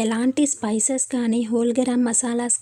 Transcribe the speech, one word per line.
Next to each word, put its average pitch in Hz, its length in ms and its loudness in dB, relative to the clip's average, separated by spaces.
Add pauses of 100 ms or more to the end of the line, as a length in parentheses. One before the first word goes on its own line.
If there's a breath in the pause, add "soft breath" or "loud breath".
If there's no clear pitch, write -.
ఎలాంటి 247 480 0
స్పైసెస్ 220 520 -2 (100)
కానీ 240 260 0 (100)
హోల్ 233 280 2
గరం 247 280 2
మసాలాస్ 233 540 0